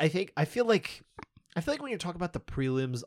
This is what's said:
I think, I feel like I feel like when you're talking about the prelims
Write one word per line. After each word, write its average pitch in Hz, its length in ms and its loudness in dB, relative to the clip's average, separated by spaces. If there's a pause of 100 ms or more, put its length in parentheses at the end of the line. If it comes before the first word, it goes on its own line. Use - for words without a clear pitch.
I 160 80 6
think, 185 260 -2
I 151 80 2
feel 240 220 2
like - 360 2 (560)
I 170 40 0
feel 285 120 0
like 302 80 -4
when 277 80 -6
you're 220 80 -2
talking 175 220 -6
about 175 140 -4
the - 60 -4
prelims 131 680 0